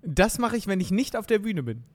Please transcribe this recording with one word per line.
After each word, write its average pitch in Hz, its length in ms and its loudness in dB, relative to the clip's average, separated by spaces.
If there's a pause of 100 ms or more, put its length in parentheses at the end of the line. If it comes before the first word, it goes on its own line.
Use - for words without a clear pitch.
Das 190 360 2
mache 240 180 0
ich, 214 100 -2
wenn 190 140 0
ich 175 100 -2
nicht 226 240 0
auf 226 120 -4
der 220 140 4
Bühne 202 220 -4
bin. 117 220 -6 (100)